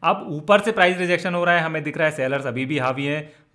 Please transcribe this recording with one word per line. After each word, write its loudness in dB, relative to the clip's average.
अब 0
ऊपर 2
से -2
प्राइस 4
रिजेक्शन -2
हो 0
रहा 4
है, 2
हमें -4
दिख -6
रहा 2
है 0
सेलर्स -2
अभी -4
भी -2
हावी -2
हैं, -6